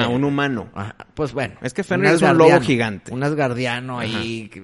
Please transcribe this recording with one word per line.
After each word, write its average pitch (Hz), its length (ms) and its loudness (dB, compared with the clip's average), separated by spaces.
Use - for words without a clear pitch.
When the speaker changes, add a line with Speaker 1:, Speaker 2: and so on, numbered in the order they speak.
Speaker 1:
Ah, 120 80 0
un 123 140 0
humano. 139 520 -2
Speaker 2:
Ajá, 98 200 -10
pues 143 180 -6
bueno. 127 300 -6
Speaker 1:
Es 123 100 -8
que 202 100 -6
Fenrir 175 280 0
Speaker 2:
Un 170 40 4
Speaker 1:
es 165 60 2
un 165 60 4
lobo 160 120 8
Speaker 2:
asgardiano, 139 160 6
Speaker 1:
gigante. 113 480 -2
Speaker 2:
un 127 100 -4
asgardiano 127 760 -2
Speaker 1:
Ajá. 117 80 -6
Speaker 2:
ahí, 113 320 -8